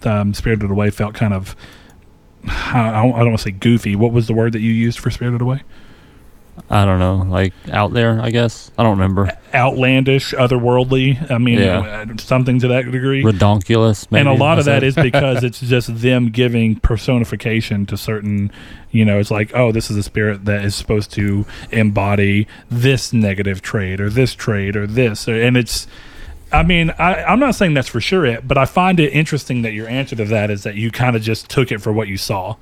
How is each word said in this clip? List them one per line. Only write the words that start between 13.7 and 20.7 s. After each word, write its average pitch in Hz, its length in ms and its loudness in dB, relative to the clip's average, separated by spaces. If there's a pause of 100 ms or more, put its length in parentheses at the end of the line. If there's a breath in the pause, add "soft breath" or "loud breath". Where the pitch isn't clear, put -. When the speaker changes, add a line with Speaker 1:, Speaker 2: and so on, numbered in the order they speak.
Speaker 1:
And 139 180 4
a - 20 4
Speaker 2:
maybe, 131 100 4
Speaker 1:
lot 151 160 4
Speaker 2:
I 160 40 4
Speaker 1:
of 147 60 2
that 139 160 4
Speaker 2:
said. - 20 -
Speaker 1:
is 131 100 2
Speaker 2:
<laughs> 160 160 2
Speaker 1:
because 131 320 2
it's 117 180 -4
just 120 400 0
them 123 300 2
giving 117 460 2
personification 113 1080 -2
to 101 100 -6
certain, 104 540 -4 (400 loud breath)
you 110 140 4
know, 101 140 4
it's 101 120 0
like, 104 240 -2
"Oh, 120 180 2
this 110 180 -2
is 104 60 -2
a 101 60 -2
spirit 104 420 -4
that 104 200 -2
is 101 100 -2